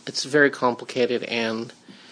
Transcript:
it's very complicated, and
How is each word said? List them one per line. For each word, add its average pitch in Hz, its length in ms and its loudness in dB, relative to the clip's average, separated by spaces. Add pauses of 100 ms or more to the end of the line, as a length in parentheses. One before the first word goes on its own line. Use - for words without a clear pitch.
it's - 160 -6
very 143 260 4
complicated, 123 760 -2
and 117 500 -4 (380)